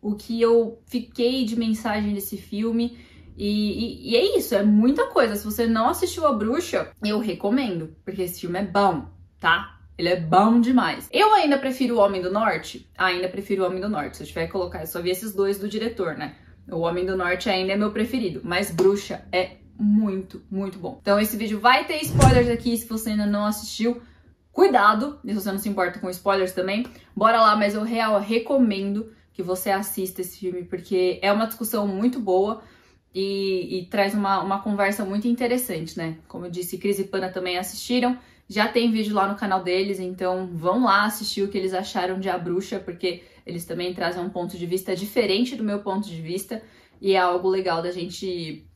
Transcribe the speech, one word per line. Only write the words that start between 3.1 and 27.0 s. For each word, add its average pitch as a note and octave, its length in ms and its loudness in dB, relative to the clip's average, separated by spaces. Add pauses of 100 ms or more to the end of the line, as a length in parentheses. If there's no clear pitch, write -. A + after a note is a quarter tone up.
e, G#3 720 -2
e, - 40 -2
e - 40 4
é G4 220 4
isso, - 160 -2
é G3+ 80 4
muita A#3 460 6
coisa. A3+ 280 2
Se G#3 80 -8
você G#3+ 220 -2
não A3+ 220 2
assistiu F4 380 -2
A C#4+ 60 6
Bruxa, A3 580 -2 (140)
eu G#3+ 140 0
recomendo, G3+ 760 -2 (100)
porque F#3 180 -6
esse F3 180 -6
filme F3 180 -4
é G#3 60 -2
bom, F3+ 420 2 (320)
tá? - 400 0 (200)
Ele E3+ 100 0
é F3+ 80 4
bom F#3+ 440 6
demais. A3+ 520 2
Eu G#4+ 220 6
ainda D4+ 240 4
prefiro B3+ 380 0
O - 20 2
Homem G3 240 4
do F3+ 80 -2
Norte? G3 680 -2
Ainda F#3 320 0
prefiro F#3+ 340 -2
O F#3 40 2
Homem F#3 140 -2
do G3+ 80 -4
Norte. D3 280 -4
Se - 60 -14
eu D3 40 -12
tiver E3 200 -4
que E3 60 -10
colocar, F3+ 280 -4
eu D#3+ 60 -8
só F3 140 -8
vi F3 100 -2
esses F#3+ 240 -4
dois G3 240 0
do G3+ 100 -6
diretor, G3+ 480 -4
né? D3 180 -8 (360)
O F3 80 -4
Homem F3 260 0
do F#3 120 -2
Norte F#3 320 -2
ainda F#3 240 0
é G3+ 40 0
meu G#3 160 0
preferido, A3 500 -2
mas F3+ 280 -2
Bruxa F#3+ 600 0
é F#3 280 -2 (200)
muito, G#3 720 2
muito G3 280 -6
bom. - 220 -10
Então G3+ 200 4
esse G#3+ 160 0
vídeo G#3 240 -4
vai B3+ 240 4
ter D#4 180 -4
spoilers B3 460 8
aqui, A#3 280 0
se A3+ 120 -6
você A3 220 -4
ainda G#3 160 0
não G#3 180 0
assistiu, A3 580 -2 (480)
cuidado, B3 720 4
e A3+ 60 -10
se G3+ 60 -2
você G3 180 -2
não G3 60 -4
se G3+ 100 -4
importa F#3 300 -2
com F#3 120 -6
spoilers F#3 420 0
também, G3+ 340 -2 (280)